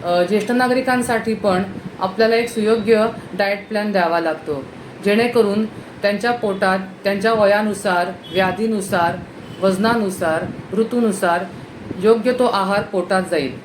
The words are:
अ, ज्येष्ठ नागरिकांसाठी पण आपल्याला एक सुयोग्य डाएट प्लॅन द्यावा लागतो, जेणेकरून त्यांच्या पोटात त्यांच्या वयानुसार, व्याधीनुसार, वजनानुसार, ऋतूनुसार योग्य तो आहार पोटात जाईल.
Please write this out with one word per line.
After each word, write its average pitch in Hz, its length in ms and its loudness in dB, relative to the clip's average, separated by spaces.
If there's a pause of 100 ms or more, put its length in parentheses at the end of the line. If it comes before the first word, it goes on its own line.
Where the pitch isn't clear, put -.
अ, 175 200 2
ज्येष्ठ 202 280 0
नागरिकांसाठी 247 800 2
पण 190 300 0 (360)
आपल्याला 220 360 2
एक 233 140 0
सुयोग्य 220 560 4 (280)
डाएट 196 340 -2
प्लॅन 208 240 -2
द्यावा 170 280 2
लागतो, 156 460 -4 (400)
जेणेकरून 220 600 2 (360)
त्यांच्या 202 300 0
पोटात 196 480 0 (240)
त्यांच्या 202 300 0
वयानुसार, 202 760 2 (260)
व्याधीनुसार, 190 840 0 (500)
वजनानुसार, 185 800 0 (320)
ऋतूनुसार 202 680 2 (600)
योग्य 226 280 4
तो 247 140 2
आहार 196 360 0
पोटात 190 400 0 (100)
जाईल. 139 200 0 (140)